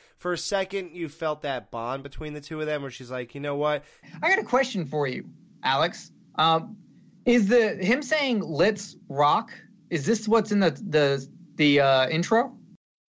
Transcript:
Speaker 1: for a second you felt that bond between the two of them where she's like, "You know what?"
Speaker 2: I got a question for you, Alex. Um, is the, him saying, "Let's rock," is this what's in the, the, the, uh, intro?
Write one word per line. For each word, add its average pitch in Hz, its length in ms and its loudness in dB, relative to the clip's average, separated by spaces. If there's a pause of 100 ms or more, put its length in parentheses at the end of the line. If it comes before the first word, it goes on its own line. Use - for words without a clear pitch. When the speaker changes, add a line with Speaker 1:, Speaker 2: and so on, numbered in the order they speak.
(180)
Speaker 1:
for 180 160 -4
a 165 40 -2
second 190 580 -4
you 170 140 -6
felt 151 320 -6
that 135 300 -6
bond 123 320 -6
between 147 300 -10
the 147 80 -12
two 156 200 -10
of 151 60 -4
them 151 160 -4
where 135 80 -8
she's 123 200 -14
like, 127 240 -8
"You 139 60 -10
know 143 140 -4
what?" 147 280 -2 (380)
Speaker 2:
I 330 80 2
got 381 100 2
a - 40 -4
question 247 420 0
for 143 220 -2
you, 127 180 -8 (380)
Alex. 143 480 -2 (240)
Um, 160 420 0 (480)
is 240 220 4
the, 214 280 4
him 208 280 0
saying, 277 380 0
"Let's 165 540 0 (140)
rock," 147 420 2 (380)
is 143 160 -4
this 214 220 0
what's 220 260 2
in 208 80 4
the, 170 100 4
the, 139 560 0 (300)
the, 143 240 6
uh, 135 280 4
intro? 220 460 0 (600)